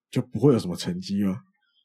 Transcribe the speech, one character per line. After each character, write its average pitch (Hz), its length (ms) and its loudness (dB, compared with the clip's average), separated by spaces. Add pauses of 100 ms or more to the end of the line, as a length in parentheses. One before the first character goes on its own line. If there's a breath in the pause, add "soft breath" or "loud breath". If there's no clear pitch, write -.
就 131 100 -2
不 - 180 -4
会 135 140 6
有 113 60 4
什 90 100 -6
么 87 80 -6
成 90 240 -6
绩 98 220 -4
嘛。 95 160 -2 (460)